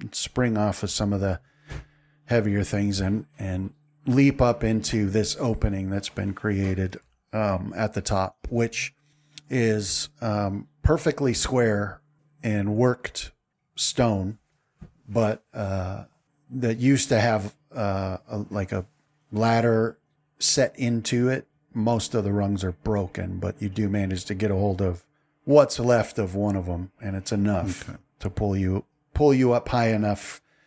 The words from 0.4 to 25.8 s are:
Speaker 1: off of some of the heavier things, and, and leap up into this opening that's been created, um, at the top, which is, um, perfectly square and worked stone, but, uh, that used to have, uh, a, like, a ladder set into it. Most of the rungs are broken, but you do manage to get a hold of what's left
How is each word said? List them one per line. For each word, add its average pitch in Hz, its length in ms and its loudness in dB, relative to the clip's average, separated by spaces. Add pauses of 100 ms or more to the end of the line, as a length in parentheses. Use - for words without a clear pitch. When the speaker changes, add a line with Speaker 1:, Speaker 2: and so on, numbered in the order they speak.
Speaker 1:
off 104 240 0
of 101 80 -4
some 101 220 -2
of 98 80 0
the 95 200 -2 (880)
heavier 104 380 2
things, 101 360 -2
and, 98 260 -2 (120)
and 95 340 -6 (340)
leap 139 340 4
up 120 240 2
into 110 440 0
this 104 320 0
opening 104 500 -2
that's 98 180 -4
been 98 260 -6
created, 95 640 -2 (340)
um, 101 440 -2
at 107 180 -4
the 101 80 -4
top, 95 340 -2 (140)
which - 440 -2 (540)
is, 110 600 0 (120)
um, 104 460 -2 (160)
perfectly 147 520 2
square 107 680 0 (420)
and 104 340 0
worked - 560 0 (440)
stone, 107 600 0 (720)
but, 110 340 0 (120)
uh, 98 500 -4 (460)
that 120 280 -2
used 131 300 4
to 113 120 4
have, 107 340 0 (200)
uh, 98 440 -2 (120)
a, 110 80 -6 (120)
like, 101 220 -4
a 95 120 -4 (460)
ladder 113 680 2 (400)
set - 400 2
into 120 500 0
it. 131 180 -2 (280)
Most 113 400 0
of 107 100 0
the 101 80 0
rungs 98 320 0
are 92 80 -2
broken, 92 640 -4
but 90 220 -6
you 104 80 -4
do 101 200 -2
manage 98 380 -2
to 104 80 -4
get 101 160 -2
a 98 40 0
hold 98 260 0
of 90 240 -2 (400)
what's 143 340 6
left 117 400 2